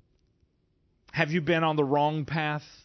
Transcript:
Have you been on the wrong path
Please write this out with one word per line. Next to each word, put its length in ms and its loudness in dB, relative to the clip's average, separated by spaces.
Have 180 0
you 120 0
been 220 2
on 120 0
the 80 2
wrong 400 0
path 400 -4